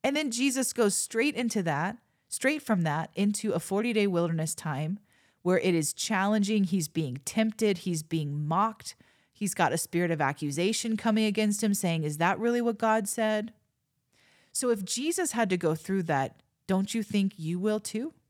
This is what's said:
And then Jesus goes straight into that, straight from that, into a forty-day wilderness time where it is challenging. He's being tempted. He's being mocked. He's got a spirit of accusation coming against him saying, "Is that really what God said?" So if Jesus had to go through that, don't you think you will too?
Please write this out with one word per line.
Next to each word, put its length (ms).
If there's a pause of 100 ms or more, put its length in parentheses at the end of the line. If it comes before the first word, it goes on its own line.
And 100
then 160
Jesus 440
goes 200
straight 400
into 280
that, 340 (320)
straight 340
from 200
that, 320
into 380
a 80
forty-day 460
wilderness 480
time 460 (400)
where 180
it 160
is 200
challenging. 720
He's 220
being 380
tempted. 540
He's 240
being 440
mocked. 480 (380)
He's 220
got 180
a 60
spirit 320
of 100
accusation 760
coming 280
against 380
him 100
saying, 300
"Is 160
that 220
really 200
what 160
God 320
said?" 440 (1000)
So 180
if 140
Jesus 460
had 200
to 60
go 200
through 280
that, 380 (240)
don't 260
you 120
think 340
you 220
will 180
too? 360 (160)